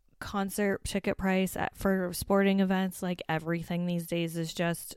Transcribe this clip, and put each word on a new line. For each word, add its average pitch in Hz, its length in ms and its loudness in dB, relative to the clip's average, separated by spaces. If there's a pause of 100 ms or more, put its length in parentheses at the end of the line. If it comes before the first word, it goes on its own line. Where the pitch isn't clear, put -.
(200)
concert 196 640 -2
ticket - 340 -2
price 190 400 0
at, - 180 -4
for 190 380 0
sporting 196 460 4
events, 190 420 0
like, 180 260 -4
everything 170 600 -2
these 170 180 0
days 170 320 -2
is 165 160 -4
just 170 440 -2